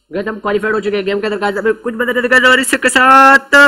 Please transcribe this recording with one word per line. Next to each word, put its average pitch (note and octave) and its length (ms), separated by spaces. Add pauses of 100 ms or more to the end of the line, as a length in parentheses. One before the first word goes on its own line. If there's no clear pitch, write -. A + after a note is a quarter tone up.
(120)
Guys, F#3+ 160
हम A3 120
qualified G#3 340
हो G#3+ 60
चुके G3+ 160
हैं G3+ 100
गेम G3+ 140
के G#3 80
अंदर G#3 120
guys, G3+ 180
अभी G#3+ 160
कुछ A3+ 200
बंदे A#3+ 200
रहते A#3+ 140
गाइस, B3+ 160
और B3+ 160
इसके B3+ 300
साथ C4+ 680 (120)